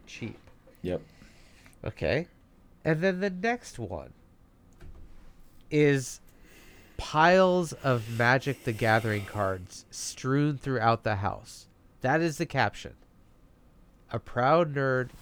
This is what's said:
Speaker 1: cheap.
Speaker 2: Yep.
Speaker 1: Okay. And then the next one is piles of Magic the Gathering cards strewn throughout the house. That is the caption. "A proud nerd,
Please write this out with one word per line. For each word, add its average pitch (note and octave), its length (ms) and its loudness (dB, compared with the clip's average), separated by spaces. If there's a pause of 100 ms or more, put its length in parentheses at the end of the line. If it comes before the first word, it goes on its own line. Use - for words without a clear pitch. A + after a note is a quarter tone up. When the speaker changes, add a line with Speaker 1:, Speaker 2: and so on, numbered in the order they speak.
Speaker 1:
cheap. - 320 -12 (420)
Speaker 2:
Yep. F2+ 200 -4 (840)
Speaker 1:
Okay. B2+ 420 -2 (560)
And D#3+ 180 0
then F#3 180 0
the G3+ 100 -2
next A3+ 480 -6
one F2 360 -10 (1600)
is C#3+ 500 2 (760)
piles F3+ 760 4
of A#2 440 -2
Magic B2 460 2
the A#2+ 100 -2
Gathering A2 520 2
cards F#2+ 680 -4
strewn C#3+ 680 -2
throughout A#2 460 2
the G#2+ 140 0
house. - 500 -6 (340)
That C#3+ 200 2
is E3 180 -2
the E3 80 -2
caption. - 460 -2 (1160)
"A - 60 -6
proud D3 560 2
nerd, C3 360 0 (120)